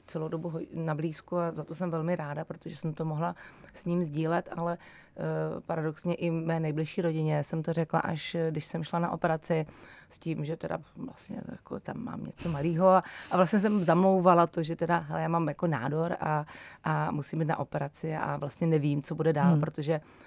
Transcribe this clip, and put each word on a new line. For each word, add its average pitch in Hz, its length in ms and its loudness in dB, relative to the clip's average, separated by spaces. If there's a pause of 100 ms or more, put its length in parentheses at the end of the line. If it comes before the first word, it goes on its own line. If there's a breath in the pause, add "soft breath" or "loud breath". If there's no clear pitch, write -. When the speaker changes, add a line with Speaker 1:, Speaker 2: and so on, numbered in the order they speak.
Speaker 1:
celou 160 220 -6
dobu 170 220 -6
hoj-, 160 240 -6
na 160 200 -2
blízku 156 440 -4
a 170 140 0
za 151 120 -6
to 160 100 -10
jsem 175 160 -2
velmi 165 260 0
ráda, 151 280 -6
protože 165 320 -10
jsem 156 180 -4
to 160 100 -4
mohla 160 300 -2 (400 loud breath)
s - 100 -14
ním 175 200 2
sdílet, 160 520 0
ale, 170 220 -2 (380 loud breath)
eh, - 40 -12 (460)
paradoxně 160 480 -2
i 170 160 -2
mé 165 300 0
nejbližší 156 420 -2
rodině 156 420 2
jsem 165 180 -4
to 170 100 -2
řekla, 165 280 0
až, - 340 -4
eh, 165 160 0
když 151 140 -4
jsem 165 200 -6
šla 170 140 -2
na 170 120 0
operaci 160 560 0 (420 loud breath)
s - 100 -16
tím, 156 260 -4
že 156 120 -4
teda - 220 -6 (180)
vlastně - 440 -12 (120)
jako - 280 -10
tam - 240 -10
mám - 220 -8
něco - 220 -8
malýho 165 400 4
a, 185 140 8 (280 loud breath)
a 180 60 2
vlastně 185 240 6
jsem 208 240 4
zamlouvala 175 640 8
to, 170 160 -4
že 160 140 -2
teda, 170 220 0
hele, 160 240 -4
já 160 60 0
mám 165 200 2
jako - 180 -2
nádor 151 540 0
a, 151 260 0 (380 loud breath)
a 156 260 0
musím 147 300 -4
jít 160 80 2
na 156 100 0
operaci 147 580 -6
a 147 200 -4
vlastně 147 300 -4
nevím, 147 360 2
co 156 120 -6
bude 160 180 2
dál, 151 200 6
Speaker 2:
Hmm. 151 80 6
Speaker 1:
protože 151 400 -2 (260 loud breath)